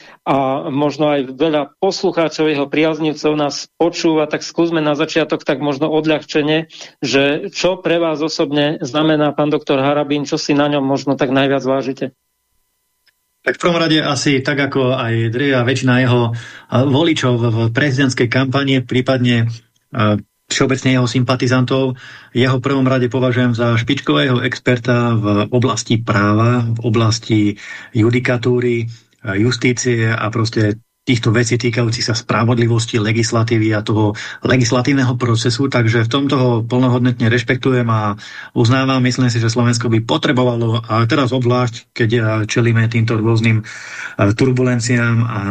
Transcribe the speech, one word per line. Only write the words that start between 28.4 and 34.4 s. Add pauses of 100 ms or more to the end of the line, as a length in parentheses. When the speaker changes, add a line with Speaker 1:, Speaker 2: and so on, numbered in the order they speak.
Speaker 2:
e, (540)
justície
a
proste (160)
týchto
vecí
týkajúcich
sa
spravodlivosti,
legislatívy
a
toho (300)